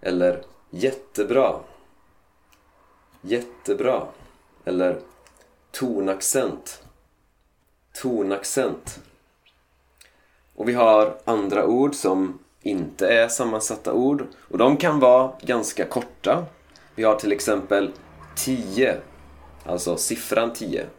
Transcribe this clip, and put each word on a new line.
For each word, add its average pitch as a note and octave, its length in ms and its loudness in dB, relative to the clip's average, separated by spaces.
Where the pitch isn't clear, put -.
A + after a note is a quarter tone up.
Eller F2+ 420 0
jättebra. A#2+ 880 -2
Jättebra. A2+ 880 -4
Eller F2+ 360 -2
tonaccent. G#2 1120 -4
Tonaccent. A2 1000 -4
Och A2 140 -4
vi A#2+ 40 0
har A2 520 6
andra G#2 420 0
ord C3+ 280 2
som F#2 440 0
inte F#2 460 -2
är A#2 200 4
sammansatta A2 640 -4
ord. C#3 340 0
Och - 80 -6
de C3 180 6
kan D3+ 240 0
vara B2+ 400 6
ganska G#2+ 460 -4
korta. B2+ 600 -4
Vi A2 100 -4
har A2 100 4
till G#2+ 180 -2
exempel G2+ 600 0
tio. A#2 640 -2
Alltså F2 300 -4
siffran A2+ 560 -2
tio. - 340 -6